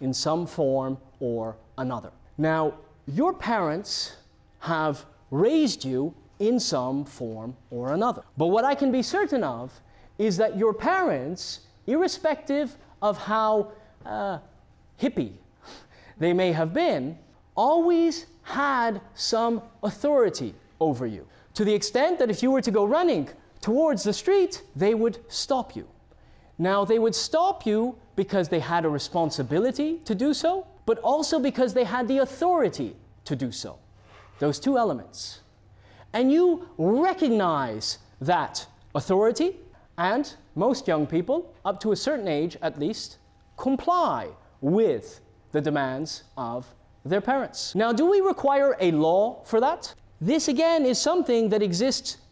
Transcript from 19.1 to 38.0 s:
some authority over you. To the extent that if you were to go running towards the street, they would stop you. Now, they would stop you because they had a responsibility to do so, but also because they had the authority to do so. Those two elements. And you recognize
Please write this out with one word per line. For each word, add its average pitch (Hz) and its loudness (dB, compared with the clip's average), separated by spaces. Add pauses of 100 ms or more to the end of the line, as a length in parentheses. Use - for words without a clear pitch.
some 233 0 (200)
authority 214 0 (240)
over 127 0
you. 104 -10 (280)
To 214 0
the 208 4
extent 269 2
that 240 2
if 190 -4
you 254 4
were 262 2
to 233 -2
go 202 4
running 262 2 (320)
towards 262 2
the 208 0
street, 370 0 (140)
they 202 2
would 226 0 (100)
stop - -4
you. - -12 (720)
Now, 190 2
they 226 4
would 226 2
stop 370 0
you 220 0 (180)
because 190 0
they 165 0
had 165 0
a 160 2
responsibility 170 -2
to 220 -2
do 277 0
so, 359 0 (180)
but 226 2
also 294 2
because 254 0
they 240 2
had 226 -2
the 269 2
authority 269 0 (280)
to 143 -6
do 123 -4
so. - -12 (600)
Those 143 0
two 269 0
elements. 147 -4 (720)
And 262 4
you 349 2 (120)
recognize 196 0 (240)